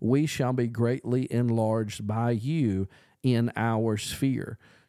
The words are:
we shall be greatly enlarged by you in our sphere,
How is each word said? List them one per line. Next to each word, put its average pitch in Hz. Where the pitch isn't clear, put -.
we 135
shall 127
be 123
greatly 120
enlarged 113
by 113
you 113
in 117
our 113
sphere, -